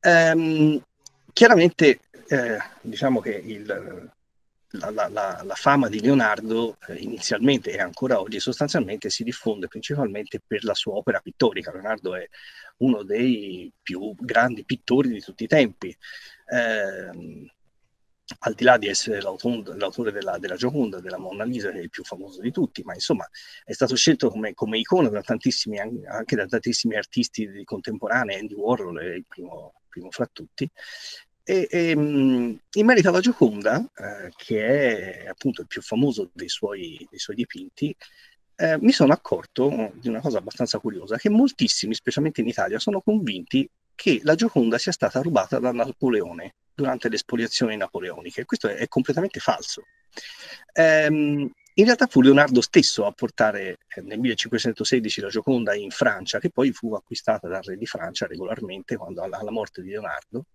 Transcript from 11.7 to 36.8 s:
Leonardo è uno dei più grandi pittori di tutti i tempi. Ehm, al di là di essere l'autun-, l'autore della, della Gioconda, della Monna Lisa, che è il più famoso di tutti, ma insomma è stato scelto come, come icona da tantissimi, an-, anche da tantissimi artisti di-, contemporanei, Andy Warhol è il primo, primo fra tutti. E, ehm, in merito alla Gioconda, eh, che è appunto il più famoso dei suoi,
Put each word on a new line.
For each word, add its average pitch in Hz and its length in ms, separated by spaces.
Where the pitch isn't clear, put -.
Leonardo 92 460
è 87 120
uno 117 260
dei 101 760
più 98 380
grandi 120 460
pittori 127 460
di 107 100
tutti - 240
i 113 40
tempi. 107 480
Ehm, 95 1040
al 113 140
di 123 100
là 123 120
di 101 120
essere 101 320
l'autun-, 95 560
l'autore 101 340
della, 101 280
della 92 180
Gioconda, 117 440
della 92 180
Monna 95 260
Lisa, 113 260
che 90 80
è 87 40
il 87 80
più - 120
famoso 92 380
di 113 100
tutti, 151 320
ma 92 120
insomma 101 340
è - 80
stato 131 220
scelto 131 360
come, 107 240
come 110 240
icona 147 300
da 104 140
tantissimi, 110 560
an-, 110 280
anche 110 280
da 104 120
tantissimi 113 500
artisti 107 520
di-, 98 160
contemporanei, 104 760
Andy 104 160
Warhol 101 440
è 85 160
il 90 120
primo, 82 480
primo - 220
fra - 200
tutti. - 380
E, 185 220
ehm, 143 880
in 214 140
merito 214 220
alla 180 120
Gioconda, 113 580
eh, 95 400
che 110 880
è - 60
appunto 120 320
il - 80
più - 120
famoso 110 520
dei 87 160
suoi, 101 600